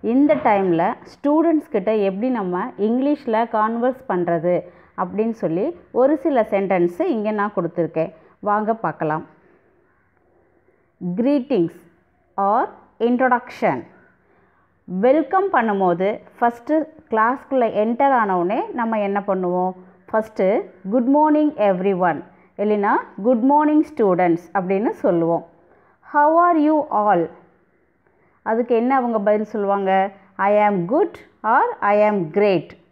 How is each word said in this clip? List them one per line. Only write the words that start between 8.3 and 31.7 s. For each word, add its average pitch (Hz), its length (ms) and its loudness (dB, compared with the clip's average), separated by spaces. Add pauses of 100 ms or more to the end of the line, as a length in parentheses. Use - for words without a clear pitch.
வாங்க 214 360 -2
பார்க்கலாம். 156 380 -4 (2000)
Greetings 254 560 0 (720)
or 220 120 2 (500)
introduction. 240 680 0 (1200)
Welcome 311 500 2
பண்ணும்போது 196 540 0 (300)
first 240 400 -2 (340)
கிளாஸ்க்குள்ளே 240 560 0 (160)
enter 247 380 0
ஆனவுடனே 190 360 0 (220)
நம்ம 226 200 -2 (100)
என்ன 202 100 -2 (100)
பண்ணுவோம்? 185 460 -2 (340)
First 220 380 -2 (460)
good 247 240 0
morning 302 340 4 (180)
everyone 180 500 0 (440)
இல்லைன்னா 208 320 0 (320)
good 240 240 2
morning 302 400 4
students 180 520 0 (160)
அப்படின்னு 196 320 -2 (120)
சொல்லுவோம். 165 420 0 (680)
How 294 140 4 (200)
are 349 200 2
you 311 100 2 (260)
all? 196 200 2 (1300)
அதுக்கு 240 300 0
என்ன 262 200 2
அவங்க 233 280 -2
பதில் 208 260 0
சொல்லுவாங்க? 196 380 0 (560)
I 208 40 4 (140)
am 208 100 2 (180)
good 349 200 0 (400)
or 294 80 4 (300)